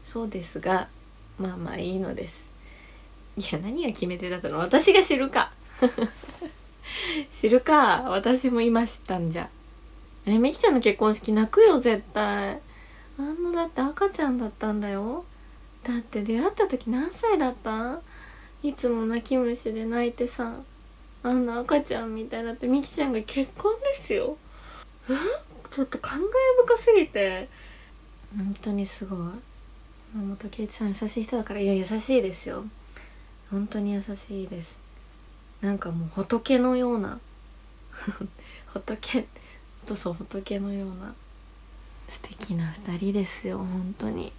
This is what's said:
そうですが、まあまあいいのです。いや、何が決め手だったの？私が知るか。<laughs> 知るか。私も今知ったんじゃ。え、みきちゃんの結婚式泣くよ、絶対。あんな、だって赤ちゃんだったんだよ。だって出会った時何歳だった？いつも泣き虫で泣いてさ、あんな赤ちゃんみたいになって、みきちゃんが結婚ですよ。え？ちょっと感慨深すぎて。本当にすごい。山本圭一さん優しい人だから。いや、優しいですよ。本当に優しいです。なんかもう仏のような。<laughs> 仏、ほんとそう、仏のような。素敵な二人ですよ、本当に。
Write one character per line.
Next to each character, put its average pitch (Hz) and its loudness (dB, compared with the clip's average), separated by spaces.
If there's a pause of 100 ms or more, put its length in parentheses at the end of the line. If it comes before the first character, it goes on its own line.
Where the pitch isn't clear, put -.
そ 226 -6
う 220 -4
で 190 -8
す - -10
が、 185 0 (480)
ま 190 -4
あ 180 -10
ま 170 -8
あ - -8
い 180 -4
い - -2
の - -4
で 180 -8
す。 - -16 (880)
い 202 -6
や、 156 -2
何 240 -4
が 269 0
決 - -4
め 180 -4
手 180 -6
だ 180 -4
っ 175 -8
た - -4
の？ 151 -4
私 262 6
が 381 10
知 302 2
る 269 0
か。 - 0 (840)
<laughs> - -8
知 - 0
る 247 8
か。 240 4
私 233 2
も 233 2
今 233 4
知 - -10
っ - -14
た 185 -2
ん 165 -2
じ 165 -4
ゃ。 - -10 (760)
え、 208 4
み 254 4
き - -6
ち - 4
ゃ 403 10
ん 277 6
の 247 6
結 208 4
婚 214 4
式 214 -2
泣 220 4
く 415 8
よ、 370 10
絶 220 2 (120)
対。 208 -2 (560)
あ 277 -6
ん 330 -4
な、 339 0
だ - 0
っ 330 -8
て - -4
赤 302 0
ち 392 -4
ゃ 285 2
ん 247 0
だ 240 -2
っ 202 -6
た 214 -4
ん 208 0
だ 208 -4
よ。 226 -4 (580)
だ 240 -2
っ - -2
て 226 -6
出 226 0
会 311 2
っ 415 2
た 403 2
時 254 -4
何 269 0
歳 440 2
だ 269 2
っ 247 -6
た？ 233 -4 (640)
い 285 -2
つ - -2
も 226 2
泣 233 0
き 262 0
虫 240 0
で 220 -4
泣 240 0
い - -6
て 247 -2
さ、 247 -6 (600)
あ 240 -2
ん 254 4
な 233 -2
赤 277 2
ち 269 -4
ゃ 226 -4
ん 220 -6
み 220 -6
た 226 -8
い 226 -6
に 233 -6
な 233 -6
っ - -8
て、 247 -4
み 269 4
き 285 -6
ち - -2
ゃ 277 0
ん - 0
が 220 0
結 269 -4
婚 427 2 (260)
で - -16
す - -2
よ。 - -2 (720)
え？ 254 2 (640)
ち 277 0
ょ - 4
っ 254 -2
と - -8
感 - -6
慨 349 0 (440)
深 466 6
す 453 6
ぎ 339 6
て。 190 -2 (880)
本 196 -4
当 214 -4
に 202 -2
す - -10
ご 190 -8
い。 - -6 (960)
山 196 -6
本 208 -10
圭 220 -6
一 208 -8
さ 220 -4
ん 208 0
優 196 -2
し 214 -4
い 220 -4
人 247 -4
だ 220 -2
か 202 -8
ら。 202 -6
い 196 2
や、 196 4
優 190 2
し 220 2
い 233 6
で 190 -2
す - -12
よ。 - -8 (880)
本 202 -2
当 214 -4
に 202 0
優 202 -2
し 196 -10
い 185 -10
で 175 -10
す。 - -16 (800)
な 202 0
ん 196 0
か 175 -6
も 165 -2
う 160 -6
仏 233 2
の 254 4
よ 247 2
う 226 0
な。 - -6 (720)
<laughs> - -12 (280)
仏、 - -10
ほ 254 2
ん - -6 (600)
と 208 -8
そ 180 -6
う、 - -6
仏 196 -8
の 202 -6
よ 196 -6
う 190 -8
な。 185 -14 (920)
素 - -14
敵 - -8
な 160 -2 (140)
二 175 -6
人 190 -2
で 202 0
す - -8
よ、 185 -6
本 185 -6
当 220 -4
に。 175 -6